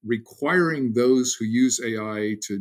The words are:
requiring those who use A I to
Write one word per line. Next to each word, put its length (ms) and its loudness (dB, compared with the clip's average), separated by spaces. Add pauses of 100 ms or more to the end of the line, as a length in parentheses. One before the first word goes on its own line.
requiring 920 0
those 400 4
who 100 -6
use 400 2
A 160 -4
I 440 -4
to 160 -6